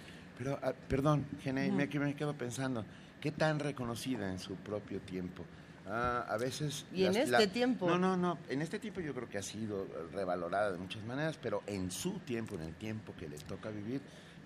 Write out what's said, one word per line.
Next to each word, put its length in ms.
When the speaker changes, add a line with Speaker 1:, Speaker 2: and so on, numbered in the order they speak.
Speaker 1:
Pero, 240
ah, 100
perdón, 400
Genei, 260
Speaker 2:
No. 80
Speaker 1:
me, 120
que 100
me 160
quedo 180
pensando, 500
¿qué 100
tan 280
reconocida 720
en 80
su 160
propio 460
tiempo? 420
Ah, 400
a 100
veces 540
Speaker 3:
Y 100
en 120
Speaker 1:
las, 40
Speaker 3:
este 140
Speaker 1:
la 160
Speaker 3:
tiempo. 400
Speaker 1:
No, 120
no, 180
no, 220
en 140
este 160
tiempo 220
yo 120
creo 160
que 80
ha 60
sido 440
revalorada 580
de 80
muchas 240
maneras, 360
pero 280
en 240
su 280
tiempo, 360
en 60
el 120
tiempo 460
que 100
le 80
toca 320
vivir, 320